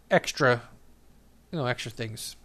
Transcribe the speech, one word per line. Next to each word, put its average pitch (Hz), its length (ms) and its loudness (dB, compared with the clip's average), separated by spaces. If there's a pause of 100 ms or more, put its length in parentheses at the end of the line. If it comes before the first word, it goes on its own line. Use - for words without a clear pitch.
(120)
extra, 131 500 4 (880)
you 175 80 -6
know, 131 80 0
extra 120 240 -4
things 110 540 -10